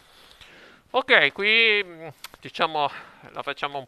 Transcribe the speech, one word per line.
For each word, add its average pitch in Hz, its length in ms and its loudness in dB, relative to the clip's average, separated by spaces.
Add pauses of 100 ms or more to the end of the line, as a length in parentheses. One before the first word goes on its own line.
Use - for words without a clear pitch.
(920)
Ok, 220 420 4
qui, 214 520 2
mm, 165 240 -16 (320)
diciamo, 151 500 -2 (420)
la 123 100 -10
facciamo 143 360 -8
un 131 100 -10